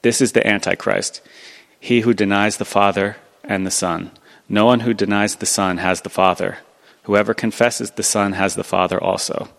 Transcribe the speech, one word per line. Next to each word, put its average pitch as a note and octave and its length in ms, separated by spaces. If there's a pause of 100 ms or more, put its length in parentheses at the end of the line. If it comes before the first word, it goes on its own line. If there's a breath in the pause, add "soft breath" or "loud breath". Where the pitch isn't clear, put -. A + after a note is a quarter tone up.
This A#2+ 180
is B2 120
the A2+ 120
Antichrist, - 760 (580 loud breath)
he A#2+ 220
who A#2 120
denies G2+ 440
the - 60
Father G2+ 540 (260)
and F#2+ 220
the F2+ 60
Son. F2+ 400 (360 soft breath)
No G#2 200
one A#2+ 140
who A#2 120
denies G#2 440
the G2 100
Son F#2 300
has F2+ 240
the - 100
Father. F#2 480 (460 soft breath)
Whoever G#2 280
confesses A#2 560
the - 140
Son G2+ 300
has F#2+ 200
the G2 100
Father F#2 400
also. - 560